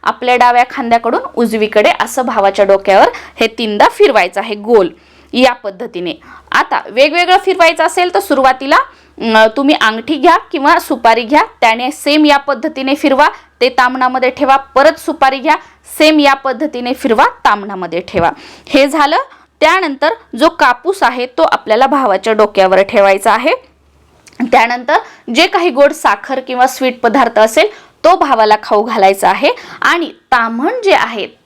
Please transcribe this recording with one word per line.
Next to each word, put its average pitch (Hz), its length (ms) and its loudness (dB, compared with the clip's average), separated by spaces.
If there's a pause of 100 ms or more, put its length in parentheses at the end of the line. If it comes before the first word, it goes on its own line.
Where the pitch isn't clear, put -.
आपल्या 247 320 -2
डाव्या 247 340 4
खांद्याकडून 233 520 -2 (140)
उजवीकडे 214 640 0
असं 226 220 -4
भावाच्या 208 440 0
डोक्यावर 196 420 4 (320)
हे 226 80 2
तीनदा 220 440 -2
फिरवायचं 202 500 0
आहे 220 140 -8
गोल 208 340 2 (440)
या 247 200 2
पद्धतीने. 196 600 -10 (380)
आता - 380 -2
वेगवेगळं 339 480 2
फिरवायचं 349 460 0
असेल 349 300 -2
तर 392 60 0
सुरुवातीला, 269 560 0 (420)
अं, 220 300 2 (100)
तुम्ही 285 240 2
अंगठी 226 340 -2
घ्या 320 220 2
किंवा 320 420 -2
सुपारी 233 440 0
घ्या, 285 200 2 (180)
त्याने 240 300 0
सेम 302 340 0
या 285 120 4
पद्धतीने 277 580 -4
फिरवा, 285 320 2 (340)
ते 247 80 2
तामणामध्ये 254 600 0
ठेवा, 262 260 2
परत 277 440 0
सुपारी 269 380 -2
घ्या, 294 180 0 (420)
सेम 311 220 4
या 277 140 4
पद्धतीने 254 600 -6
फिरवा, 247 320 0 (200)
तामणामध्ये 185 540 -6
ठेवा. 175 320 -2 (360)
हे 277 200 2
झालं. 294 300 0 (440)
त्यानंतर 311 480 0 (300)
जो 311 100 4
कापूस 311 540 0
आहे 247 220 -2
तो - 160 -6
आपल्याला 233 460 0
भावाच्या 226 460 0
डोक्यावर 190 480 2
ठेवायचा 196 500 2
आहे. 247 200 0 (1000)
त्यानंतर 247 420 0 (420)
जे 330 120 2
काही 359 220 -2
गोड 285 220 2
साखर 262 480 -4
किंवा 254 280 -2
स्वीट 254 340 -4
पदार्थ 233 380 0
असेल 226 280 2 (360)
तो 349 120 4
भावाला 220 480 2
खाऊ 214 200 0
घालायचा 196 460 0
आहे 202 200 0 (320)
आणि 320 300 -2
ताम्हण 233 640 -4 (100)
जे 392 80 2
आहे 226 360 -2 (180)